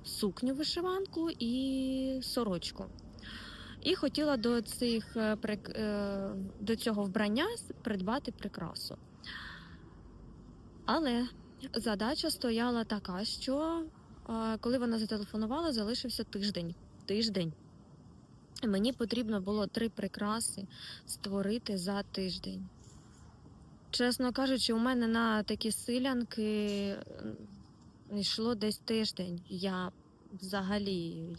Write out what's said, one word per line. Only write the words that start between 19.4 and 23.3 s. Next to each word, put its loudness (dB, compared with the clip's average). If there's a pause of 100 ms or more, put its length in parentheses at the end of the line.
було 2
три 0
прикраси -2 (400)
створити 0
за 0
тиждень. -4 (1200)